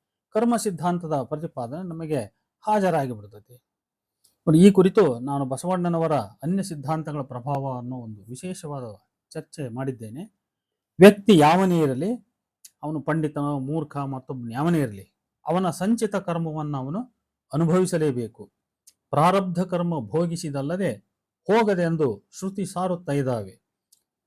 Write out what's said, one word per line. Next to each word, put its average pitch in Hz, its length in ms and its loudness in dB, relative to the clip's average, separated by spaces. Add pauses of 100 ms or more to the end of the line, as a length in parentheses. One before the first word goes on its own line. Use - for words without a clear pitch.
(300)
ಕರ್ಮ 233 260 2
ಸಿದ್ಧಾಂತದ 170 640 -2
ಪ್ರತಿಪಾದನೆ 151 680 -8
ನಮಗೆ 160 320 -4 (400)
ಹಾಜರಾಗಿ 175 520 0
ಬಿಡುತ್ತದೆ. 104 440 -18 (920)
ನೋಡಿ, 165 180 10
ಈ 202 40 10
ಕುರಿತು 190 480 4
ನಾನು 139 260 -4
ಬಸವಣ್ಣನವರ 165 720 -2
ಅನ್ಯ 143 460 -4
ಸಿದ್ಧಾಂತಗಳ 151 600 -6
ಪ್ರಭಾವ 131 560 -6
ಅನ್ನೋ 123 180 -10
ಒಂದು 110 260 -14
ವಿಶೇಷವಾದ 143 640 -12 (460)
ಚರ್ಚೆ 151 380 -10
ಮಾಡಿದ್ದೇನೆ. 120 560 -8 (720)
ವ್ಯಕ್ತಿ 202 400 10
ಯಾವನೇ 175 420 6
ಇರಲಿ, 156 540 -2 (480)
ಅವನು 151 180 -6
ಪಂಡಿತನೋ 147 580 -2
ಮೂರ್ಖ 143 380 -6
ಮತ್ತೊಬ್ಬನು 131 540 -8
ಯಾವನೇ 151 300 0
ಇರಲಿ, 104 320 -6 (340)
ಅವನ 175 240 0
ಸಂಚಿತ 208 460 -2
ಕರ್ಮವನ್ನು 156 640 -4
ಅವನು 156 340 -8 (420)
ಅನುಭವಿಸಲೇಬೇಕು. 156 960 0 (580)
ಪ್ರಾರಬ್ಧ 180 520 2
ಕರ್ಮ 175 380 -2
ಭೋಗಿಸಿದಲ್ಲದೆ 156 920 -4 (540)
ಹೋಗದೆಂದು 175 760 2 (160)
ಶ್ರುತಿ 196 280 -6
ಸಾರುತ್ತಾ 180 460 -4
ಇದ್ದಾವೆ. 123 500 -4 (640)